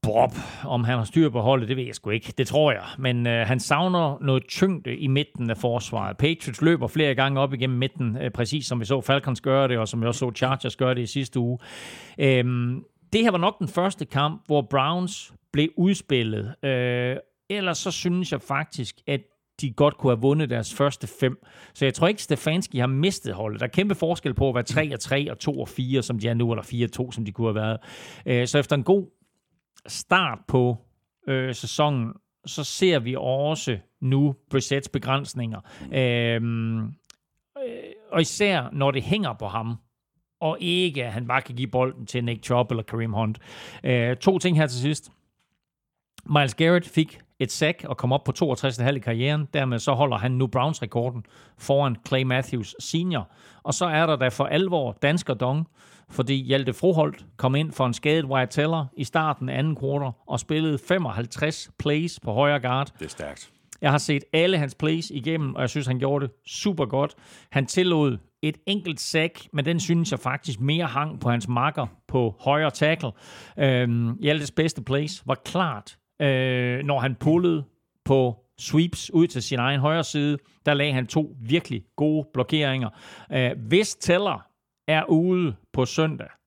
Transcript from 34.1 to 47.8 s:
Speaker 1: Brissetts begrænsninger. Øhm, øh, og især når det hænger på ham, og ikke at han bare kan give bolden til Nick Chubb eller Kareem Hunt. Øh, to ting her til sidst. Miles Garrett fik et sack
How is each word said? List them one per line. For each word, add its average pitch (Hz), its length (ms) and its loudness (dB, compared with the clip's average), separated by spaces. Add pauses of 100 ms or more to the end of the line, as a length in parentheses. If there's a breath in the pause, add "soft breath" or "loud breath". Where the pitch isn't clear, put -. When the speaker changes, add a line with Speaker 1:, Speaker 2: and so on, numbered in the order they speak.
Speaker 1:
Brissetts 139 380 0
begrænsninger. 127 720 -4 (340 loud breath)
Øhm, 117 880 0
øh, 110 60 -8 (1200)
og 185 80 2
især 170 520 0
når 139 180 2
det 131 120 -2
hænger 196 300 0
på 107 160 -8
ham, 113 260 -4 (640)
og 160 200 0
ikke 175 440 0
at 117 80 -8
han 120 140 -6
bare 127 160 0
kan 127 120 -12
give 127 140 -4
bolden 127 380 0
til 123 180 -2
Nick 117 200 -4
Chubb 123 260 2
eller 113 120 -2
Kareem 113 300 -4
Hunt. 110 260 0 (460 loud breath)
Øh, 123 320 2
to 190 220 4
ting 180 180 2
her 156 100 4
til 123 140 -4
sidst. 143 300 -2 (1160)
Miles 143 280 2
Garrett 170 340 2
fik - 320 0 (180)
et 131 140 -2
sack - 360 -2